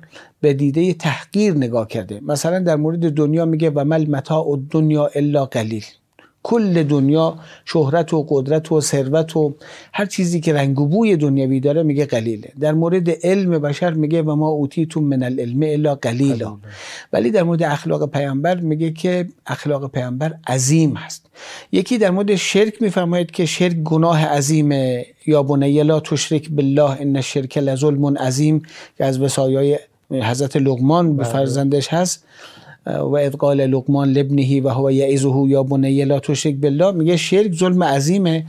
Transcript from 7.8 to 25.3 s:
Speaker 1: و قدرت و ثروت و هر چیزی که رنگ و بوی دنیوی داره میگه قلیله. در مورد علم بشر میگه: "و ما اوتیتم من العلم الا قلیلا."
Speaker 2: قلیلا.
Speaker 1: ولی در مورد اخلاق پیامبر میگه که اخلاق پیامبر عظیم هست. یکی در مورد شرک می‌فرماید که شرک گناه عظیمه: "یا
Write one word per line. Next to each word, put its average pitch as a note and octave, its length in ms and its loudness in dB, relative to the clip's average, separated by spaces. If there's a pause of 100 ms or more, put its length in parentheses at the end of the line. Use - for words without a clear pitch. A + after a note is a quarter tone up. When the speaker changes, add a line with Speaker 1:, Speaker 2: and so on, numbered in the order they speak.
Speaker 1:
و D3+ 160 0
قدرت D3+ 420 0
و D#3 100 2
ثروت D3 560 0
و D3 180 0 (380)
هر G3+ 120 -2
چیزی F3 340 -2
که D#3+ 140 0
رنگ C#3 260 0
و D3 60 2
بوی G3+ 320 2
دنیوی C3+ 420 2
داره C#3+ 240 2
میگه D3 220 0
قلیله. A2+ 540 -4
در D3+ 140 0
مورد E3+ 360 0
علم F3 500 0
بشر D3 340 -2
میگه: D#3 280 0
"و D#3 140 0
ما D#3 120 0
اوتیتم D#3 520 -2
من C#3 240 0
العلم B2 400 -4
الا D3+ 320 0
قلیلا." C3+ 400 0
Speaker 2:
قلیلا. G#2+ 220 -8 (560)
Speaker 1:
ولی D#3+ 180 0
در G3+ 120 2
مورد E3+ 200 0
اخلاق D3 480 -2
پیامبر C#3+ 480 -2
میگه D#3+ 320 -2
که F3+ 360 -2 (200)
اخلاق C#3 440 -4
پیامبر C3 420 -4 (140)
عظیم C3+ 480 2
هست. - 300 -14 (460)
یکی F#3+ 260 0
در G3+ 140 2
مورد G3+ 240 0
شرک G#3 460 0
می‌فرماید F3 500 0
که F3+ 140 0
شرک F3 300 0
گناه D#3+ 500 2
عظیمه: C#3+ 800 0 (200)
"یا D3+ 180 4